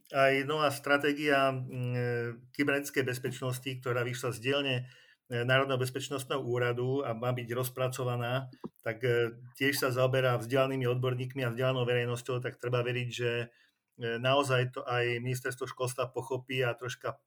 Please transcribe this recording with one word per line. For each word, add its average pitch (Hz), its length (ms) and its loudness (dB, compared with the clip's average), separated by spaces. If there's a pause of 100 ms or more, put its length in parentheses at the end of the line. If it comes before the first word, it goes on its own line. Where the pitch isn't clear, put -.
(160)
aj 135 320 6
nová 151 240 2
stratégia, 143 800 2
mm, 123 1040 -4
kybernetickej 143 480 0
bezpečnosti, 127 640 -4 (160)
ktorá 123 240 0
vyšla 123 240 -4
z 101 80 -8
dielne, 135 360 0 (520)
e, 120 160 -2
Národného 131 320 4
bezpečnostného 131 640 -2
úradu 123 640 0
a 120 80 -4
má 123 240 2
byť 117 160 -6
rozpracovaná, 127 960 -2 (400)
tak, 110 160 -4
e, 120 320 2 (240)
tiež 143 160 2
sa 135 160 2
zaoberá 127 480 4
vzdialenými 131 480 2
odborníkmi 127 560 -2
a 117 80 0
vzdialenou 131 320 0
verejnosťou, 120 560 0
tak 123 160 -6
treba 123 320 0
veriť, 123 240 -2
že, 117 400 -2 (480)
e, 117 160 -4
naozaj 127 640 2
to - 80 -10
aj 120 320 0
ministerstvo 127 480 -4
školstva 127 480 -4
pochopí 127 480 -4
a 170 80 0
troška - 560 -8